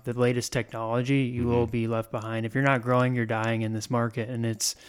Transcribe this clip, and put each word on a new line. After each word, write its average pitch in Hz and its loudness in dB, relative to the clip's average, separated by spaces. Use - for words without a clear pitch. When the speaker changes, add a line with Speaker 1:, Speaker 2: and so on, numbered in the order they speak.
Speaker 1:
the 123 -2
latest 123 2
technology, 120 0
you 120 -2
Speaker 2:
Mm-hmm. 120 0
Speaker 1:
will 120 4
be 113 0
left 113 -2
behind. 113 -4
If 110 -6
you're 135 2
not 135 2
growing, 127 2
you're 117 0
dying 113 0
in 110 -2
this 107 -4
market, 117 -2
and 117 -2
it's, - -2